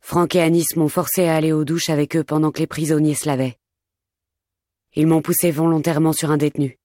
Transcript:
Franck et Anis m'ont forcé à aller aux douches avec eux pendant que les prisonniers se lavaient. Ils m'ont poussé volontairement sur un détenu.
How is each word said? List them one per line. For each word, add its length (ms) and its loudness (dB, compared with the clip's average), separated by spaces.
Franck 340 -2
et 60 4
Anis 340 2
m'ont 140 2
forcé 380 -2
à 80 2
aller 180 0
aux 100 0
douches 260 -4
avec 280 -2
eux 80 0
pendant 260 0
que 80 -10
les 80 -2
prisonniers 480 0
se 120 -6
lavaient. 300 -2
Ils 120 2
m'ont 140 4
poussé 280 0
volontairement 640 2
sur 180 -2
un 80 2
détenu. 480 -2